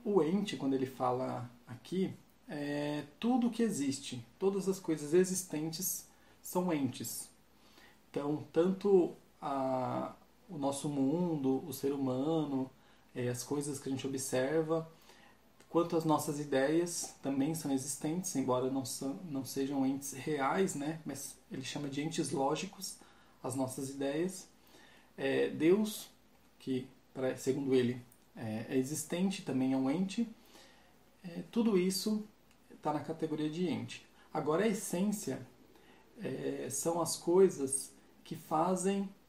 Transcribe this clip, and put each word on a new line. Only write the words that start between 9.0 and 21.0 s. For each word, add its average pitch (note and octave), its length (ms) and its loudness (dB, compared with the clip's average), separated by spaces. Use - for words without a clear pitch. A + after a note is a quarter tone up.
a, C3 720 0
o F3 80 -10
nosso C#3 320 -2
mundo, C#3 760 2
o D3+ 60 -8
ser C#3 220 -2
humano, C#3 760 0
é, B2 140 -2
as B2 140 -4
coisas C#3+ 360 -4
que - 80 -8
a C3+ 40 -2
gente C3+ 140 -4
observa, D3+ 880 0
quanto E3+ 280 2
as D#3+ 80 2
nossas D3+ 340 2
ideias D3 840 2
também C#3 320 2
são D3 160 -2
existentes, D3+ 640 -2
embora C3 340 2
não C3+ 160 -2
são, C3+ 300 -4
não C3+ 160 -4
sejam C3+ 400 0
entes C3+ 300 -2
reais, D3 640 0
né? D3+ 280 -4